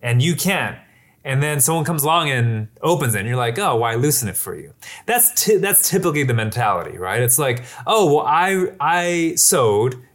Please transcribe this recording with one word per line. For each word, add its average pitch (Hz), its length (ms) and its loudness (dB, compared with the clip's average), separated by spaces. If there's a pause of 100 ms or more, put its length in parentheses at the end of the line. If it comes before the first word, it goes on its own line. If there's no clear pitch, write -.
and 120 180 2
you 160 160 2
can't. 156 400 -2 (480)
And 139 180 -2
then 147 180 0
someone 160 240 0
comes 151 200 -4
along 156 260 2
and 117 380 0 (140)
opens 139 320 0
it, 101 60 -2
and 104 80 -6
you're 123 100 -2
like, 120 200 -2
"Oh, 175 180 0
why 113 180 0
loosen 123 340 0
it - 80 -6
for 92 180 -8
you?" 76 200 -16 (320)
That's 233 380 0
ty-, 214 120 4
that's 196 320 2
typically 156 360 0
the 123 100 0
mentality, 107 640 -2
right? 92 240 -2
It's 120 160 2
like, 123 260 -2 (220)
"Oh, 196 280 4
well, 151 120 2
I, 185 540 2
I 170 560 0
sowed, 123 600 2 (180)